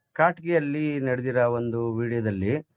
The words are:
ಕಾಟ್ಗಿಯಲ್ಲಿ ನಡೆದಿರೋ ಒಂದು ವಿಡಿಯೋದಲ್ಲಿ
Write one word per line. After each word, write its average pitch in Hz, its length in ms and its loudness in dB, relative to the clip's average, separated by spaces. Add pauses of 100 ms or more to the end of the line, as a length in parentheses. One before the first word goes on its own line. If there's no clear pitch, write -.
(120)
ಕಾಟ್ಗಿಯಲ್ಲಿ 156 880 0
ನಡೆದಿರೋ 123 500 2
ಒಂದು 117 440 -2
ವಿಡಿಯೋದಲ್ಲಿ 113 720 -2 (100)